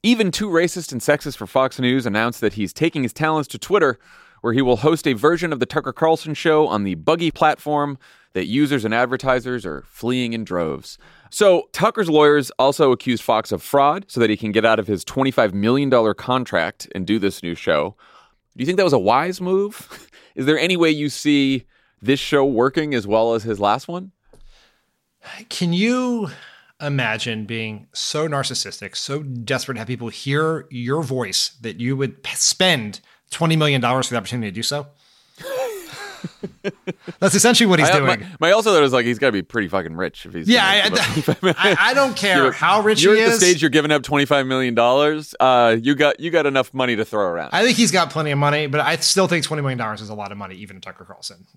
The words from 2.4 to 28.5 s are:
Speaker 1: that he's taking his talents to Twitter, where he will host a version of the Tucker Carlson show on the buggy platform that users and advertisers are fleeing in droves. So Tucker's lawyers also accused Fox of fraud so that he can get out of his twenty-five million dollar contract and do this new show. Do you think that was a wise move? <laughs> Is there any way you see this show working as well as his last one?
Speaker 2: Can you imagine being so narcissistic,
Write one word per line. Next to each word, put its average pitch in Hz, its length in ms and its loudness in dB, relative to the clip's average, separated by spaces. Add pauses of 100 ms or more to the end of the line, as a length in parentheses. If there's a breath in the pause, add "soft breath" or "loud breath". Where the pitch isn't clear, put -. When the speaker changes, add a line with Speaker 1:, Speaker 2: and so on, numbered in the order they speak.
Speaker 1:
that 104 140 0
he's 104 180 -4
taking 156 320 -2
his 117 80 -6
talents 156 360 -2
to - 100 -14
Twitter, 160 420 0 (400 soft breath)
where 117 120 -2
he 127 100 2
will 123 160 4
host 151 280 0
a 147 60 2
version 160 400 0
of 131 80 -6
the 123 60 0
Tucker 139 260 -6
Carlson 160 420 0
show 156 320 2
on 104 180 -2
the 95 120 -2
buggy 160 340 0
platform 143 680 -2 (360 soft breath)
that 92 120 -2
users 131 380 0
and 110 80 -2
advertisers 123 720 -2
are 76 220 -10
fleeing 123 460 -4
in 113 120 -6
droves. 85 540 -6 (320 soft breath)
So 190 420 4
Tucker's 196 380 0
lawyers 147 480 6
also 139 320 4
accused 123 320 -2
Fox 110 300 0
of 90 100 -4
fraud 147 460 2
so - 120 -8
that 113 80 4
he 107 80 2
can 110 160 -6
get 110 120 2
out 110 140 6
of 101 100 -4
his 98 160 -4
twenty-five 131 500 0
million 123 340 0
dollar 113 260 4
contract 113 800 -4
and 92 120 -6
do 104 120 0
this 95 240 -4
new 85 120 -6
show. 80 420 -2 (600 soft breath)
Do 120 60 -8
you 131 40 -2
think 180 100 -2
that 196 80 4
was 165 80 4
a 131 60 4
wise 143 420 0
move? 190 680 -6 (140)
<laughs> - 120 -20
Is 131 120 -4
there 151 120 2
any 175 180 0
way 165 140 4
you 147 180 -2
see 135 560 0 (380)
this 131 180 0
show 143 240 2
working 139 480 0
as 113 140 -2
well 113 280 2
as 110 100 -4
his 110 160 -4
last 104 280 0
one? 185 240 -12 (1400 soft breath)
Speaker 2:
Can 170 240 -2
you 233 560 0 (520 loud breath)
imagine 113 680 -4
being 110 460 -10
so - 360 -4
narcissistic, 135 680 -6